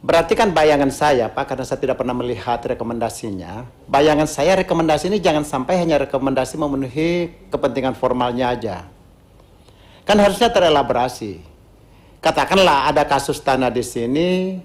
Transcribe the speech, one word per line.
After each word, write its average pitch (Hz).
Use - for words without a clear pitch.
Berarti 165
kan 196
bayangan 147
saya, 131
Pak, 135
karena 127
saya 139
tidak 131
pernah 127
melihat 120
rekomendasinya, 113
bayangan 151
saya 156
rekomendasi 165
ini 214
jangan 156
sampai 147
hanya 156
rekomendasi 131
memenuhi 156
kepentingan 131
formalnya 123
aja. 92
Kan 208
harusnya 202
terelaborasi. 127
Katakanlah 160
ada 147
kasus 143
tanah 131
di 117
sini 175